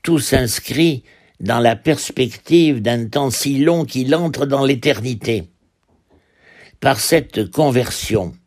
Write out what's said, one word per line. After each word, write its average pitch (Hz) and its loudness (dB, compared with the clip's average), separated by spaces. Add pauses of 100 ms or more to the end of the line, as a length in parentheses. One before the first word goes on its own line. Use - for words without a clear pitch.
tout 165 2
s'inscrit 131 0 (380)
dans 113 0
la 117 4
perspective 143 2
d'un 117 0
temps 139 -2
si 139 -2
long 160 2
qu'il 131 -2
entre 147 -2
dans 139 0
l'éternité. 120 -2 (1300)
Par 131 0
cette 117 0
conversion 113 -2 (120)